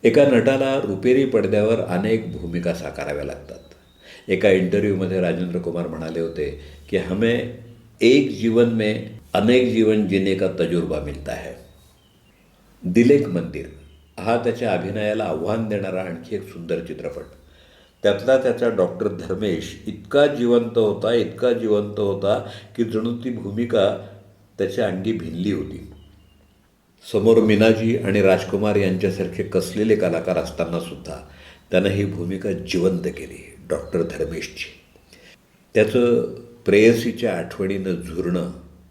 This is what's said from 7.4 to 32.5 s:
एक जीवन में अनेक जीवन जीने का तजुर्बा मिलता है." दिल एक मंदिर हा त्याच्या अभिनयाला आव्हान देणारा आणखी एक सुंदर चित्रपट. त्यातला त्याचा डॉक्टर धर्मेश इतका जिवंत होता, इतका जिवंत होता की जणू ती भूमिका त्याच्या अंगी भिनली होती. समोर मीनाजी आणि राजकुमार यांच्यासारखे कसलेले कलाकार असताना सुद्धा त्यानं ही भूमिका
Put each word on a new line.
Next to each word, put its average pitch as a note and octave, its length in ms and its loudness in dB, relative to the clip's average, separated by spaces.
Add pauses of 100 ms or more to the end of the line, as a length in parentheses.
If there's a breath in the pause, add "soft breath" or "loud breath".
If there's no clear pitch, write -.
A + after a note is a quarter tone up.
एक C3 300 6
जीवन A#2 380 2
में A2 340 -2 (300)
अनेक A#2 400 4
जीवन G#2+ 340 4
जीने F#2+ 280 2
का F#2 120 0 (120)
तजुर्बा E2 400 0
मिलता C#2+ 340 -10
है." - 200 -12 (1300)
दिल A2+ 280 4
एक C#3+ 160 4
मंदिर D#2 380 -6 (540)
हा A2 180 0
त्याच्या A#2+ 340 -2
अभिनयाला G#2 520 -2
आव्हान F#2 460 -4
देणारा F#2+ 320 -4
आणखी F2 340 -10
एक - 180 -10
सुंदर E2+ 320 -6
चित्रपट. - 380 -10 (800 soft breath)
त्यातला G#2+ 340 2
त्याचा B2 320 0
डॉक्टर G2 380 0
धर्मेश F#2+ 800 -4
इतका C#3+ 400 2
जिवंत A#2+ 500 2
होता, G#2+ 360 2
इतका A#2+ 400 0
जिवंत G#2 460 0
होता G2+ 500 -2 (280 loud breath)
की A#2+ 60 2
जणू A2 340 -2
ती B2+ 120 -6
भूमिका A2 760 -2 (500)
त्याच्या G2+ 300 -2
अंगी F#2+ 240 -4
भिनली F2 400 -4
होती. - 400 -8 (1200)
समोर A2+ 260 6
मीनाजी A2+ 600 4
आणि G2+ 240 0
राजकुमार G2 540 2
यांच्यासारखे F#2 680 -2
कसलेले G#2 520 0
कलाकार E2+ 420 0
असताना D2+ 420 -4
सुद्धा - 380 -12 (540 loud breath)
त्यानं F#2+ 180 2
ही G2+ 160 0
भूमिका F#2+ 460 -6